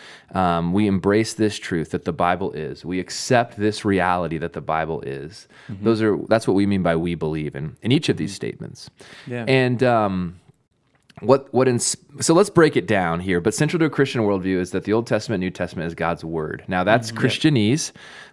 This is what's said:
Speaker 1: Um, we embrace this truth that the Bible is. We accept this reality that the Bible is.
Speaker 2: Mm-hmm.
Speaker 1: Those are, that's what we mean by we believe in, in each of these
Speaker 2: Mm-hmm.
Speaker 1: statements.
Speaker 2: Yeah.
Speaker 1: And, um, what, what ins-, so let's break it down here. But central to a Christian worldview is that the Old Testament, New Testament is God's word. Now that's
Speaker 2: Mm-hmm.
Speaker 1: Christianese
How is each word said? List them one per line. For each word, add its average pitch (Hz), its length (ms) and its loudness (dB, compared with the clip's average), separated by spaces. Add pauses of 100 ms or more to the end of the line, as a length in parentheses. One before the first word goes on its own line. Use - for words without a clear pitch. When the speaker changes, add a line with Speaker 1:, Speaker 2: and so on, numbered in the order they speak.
(360)
Speaker 1:
Um, 85 380 0
we 104 140 2
embrace 101 460 2
this 107 240 -2
truth 82 340 -4
that 87 140 -6
the 90 80 -4
Bible 87 380 -2
is. 76 340 -10
We 90 140 -4
accept - 580 -2
this 104 280 -2
reality 90 540 2
that 82 140 -6
the 80 80 -10
Bible 80 400 -4
is. 69 460 -12 (240)
Speaker 2:
Mm-hmm. 98 140 -12
Speaker 1:
Those 113 180 2
are, 104 140 4 (100)
that's 110 200 2
what 104 80 2
we 101 120 4
mean 98 160 0
by 82 120 2
we 85 200 -2
believe 78 400 -4
in, 71 260 -8
in 113 100 0
each 156 180 0
of 87 80 0
these 78 140 -6
Speaker 2:
Mm-hmm. - 40 -12
Speaker 1:
statements. - 540 -12 (360)
Speaker 2:
Yeah. 120 220 -8
Speaker 1:
And, 127 360 2
um, 98 520 2 (880)
what, 139 320 4
what 127 140 4
ins-, 120 280 0 (240)
so 147 160 2
let's 202 160 4
break 160 260 6
it 101 100 -2
down 87 340 0
here. 90 200 0
But 104 140 0
central 156 240 0
to 165 60 2
a 147 40 2
Christian 135 320 0
worldview 95 380 0
is 90 120 -4
that 92 120 -2
the 101 100 0
Old 117 140 0
Testament, 107 340 -2
New 92 80 0
Testament 87 380 -6
is 82 80 -8
God's 82 280 -4
word. 80 440 -6
Now 92 160 0
that's 113 280 2
Speaker 2:
Mm-hmm. 113 140 -2
Speaker 1:
Christianese 127 680 2 (420)